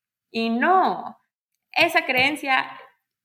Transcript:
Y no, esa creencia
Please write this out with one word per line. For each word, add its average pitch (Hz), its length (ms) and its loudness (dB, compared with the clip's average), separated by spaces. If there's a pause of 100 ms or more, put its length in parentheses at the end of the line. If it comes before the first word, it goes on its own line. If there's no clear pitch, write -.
(320)
Y 226 180 -2
no, 254 680 0 (540)
esa 330 340 2
creencia 269 760 -2 (460)